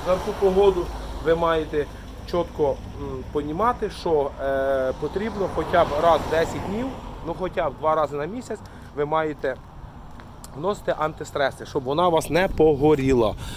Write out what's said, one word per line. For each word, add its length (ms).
в 40
жарку 320
погоду 460
ви 100
маєте 500
чітко, 500
м, 300
понімати, 580
що, 420
е, 600
потрібно 540
хоча 300
б 20
раз 260
в 40
десять 380
днів, 180
ну, 120
хоча 300
б 100
два 160
рази 220
на 80
місяць 340
ви 100
маєте 500
Вносите 340
антистреси, 760
щоб 180
вона 240
у 40
вас 180
не 180
погоріла. 880